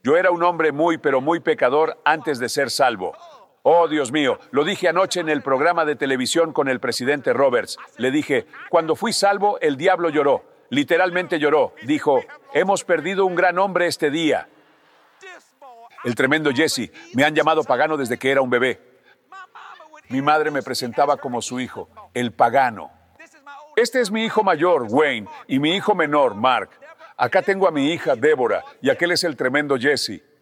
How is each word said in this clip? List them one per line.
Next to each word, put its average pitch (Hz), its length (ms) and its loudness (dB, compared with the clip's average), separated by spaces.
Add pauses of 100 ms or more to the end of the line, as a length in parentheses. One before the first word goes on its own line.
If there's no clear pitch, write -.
Yo 143 120 2
era 185 160 4
un 170 120 0
hombre 160 280 2
muy, 165 260 0
pero 135 220 0
muy 160 220 0
pecador 147 640 0
antes 151 340 0
de 123 80 -4
ser 135 220 -2
salvo. 98 440 -2 (480)
Oh, 165 280 4
Dios 143 240 -2
mío, 139 260 0 (120)
lo 143 120 0
dije 180 240 -2
anoche 180 320 0
en 160 80 -4
el 147 140 0
programa 156 420 0
de 147 140 -2
televisión 135 560 0
con 139 160 0
el 127 100 -2
presidente 127 540 -2
Roberts. 113 440 0 (200)
Le 127 140 -2
dije, 139 360 -2 (220)
"Cuando 160 260 0
fui 226 160 -4
salvo, 202 480 0
el 147 160 0
diablo 170 320 0
lloró. 143 380 0 (240)
Literalmente 175 680 0
lloró". 147 440 2
Dijo, 139 400 0 (300)
"Hemos 185 320 0
perdido 185 400 0
un 180 100 -2
gran 175 240 2
hombre 180 280 0
este 147 240 -2
día". 143 360 -2 (1600)
El 120 100 -4
tremendo 147 380 2
Jesse. 135 360 -2 (260)
Me 135 100 4
han 151 100 0
llamado 156 300 2
pagano 147 320 0
desde 123 200 -4
que 131 140 0
era 135 100 4
un 127 80 0
bebé. 123 380 0 (1200)
Mi 131 120 -2
madre 151 300 2
me 135 120 -4
presentaba 131 540 -2
como 123 240 -6
su 127 180 -8
hijo, 110 300 -10 (240)
el 123 180 -4
pagano. 117 600 0 (840)
"Este 240 240 0
es 214 100 0
mi 220 140 -4
hijo 214 200 0
mayor, 165 460 2
Wayne, 123 380 0 (200)
y 135 120 0
mi 156 160 0
hijo 202 200 0
menor, 147 400 2
Mark. 113 340 0 (480)
Acá 151 240 0
tengo 196 260 0
a 165 40 4
mi 147 200 0
hija, 160 240 -2
Deborah, 117 480 0 (180)
y 131 80 0
aquel 170 220 0
es 175 120 0
el 156 120 -4
tremendo 139 420 0
Jesse". 120 460 -2 (180)